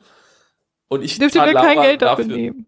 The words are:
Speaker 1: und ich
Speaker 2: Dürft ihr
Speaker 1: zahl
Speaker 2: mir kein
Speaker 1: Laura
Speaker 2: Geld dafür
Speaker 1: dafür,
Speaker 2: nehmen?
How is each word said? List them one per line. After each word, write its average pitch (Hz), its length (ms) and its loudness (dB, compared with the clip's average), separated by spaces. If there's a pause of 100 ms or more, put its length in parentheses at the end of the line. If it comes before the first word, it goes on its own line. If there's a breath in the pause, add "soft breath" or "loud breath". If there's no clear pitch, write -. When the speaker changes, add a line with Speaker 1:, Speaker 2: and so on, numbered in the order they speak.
(880 soft breath)
Speaker 1:
und 135 160 -8
ich 208 160 -10
Speaker 2:
Dürft 277 160 0
ihr 339 60 4
Speaker 1:
zahl 302 120 2
Speaker 2:
mir 262 60 2
kein 302 160 4
Speaker 1:
Laura 285 120 2
Speaker 2:
Geld 277 140 0
dafür 247 240 0
Speaker 1:
dafür, 226 120 -8
Speaker 2:
nehmen? 233 300 -10